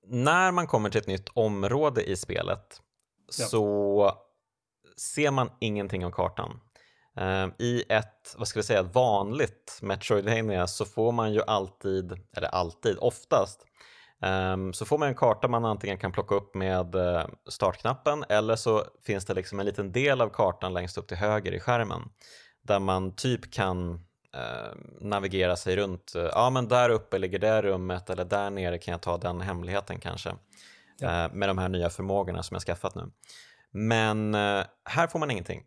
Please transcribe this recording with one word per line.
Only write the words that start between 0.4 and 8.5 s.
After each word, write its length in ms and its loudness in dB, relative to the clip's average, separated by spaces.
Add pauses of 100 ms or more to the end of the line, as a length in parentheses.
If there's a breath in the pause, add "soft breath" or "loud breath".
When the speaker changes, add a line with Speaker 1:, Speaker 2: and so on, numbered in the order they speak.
Speaker 1:
man 160 0
kommer 220 2
till 120 2
ett 60 -10
nytt 260 -4
område 760 0
i 60 0
spelet 680 -6 (580)
Speaker 2:
Ja. 60 -2
Speaker 1:
så 640 4 (880)
ser 340 0
man 180 2 (100)
ingenting 460 -2
av 60 -2
kartan. 480 -4 (580 soft breath)
Ehm, 420 -2
i 300 0
ett, 480 -2
vad 100 -6
ska 120 -4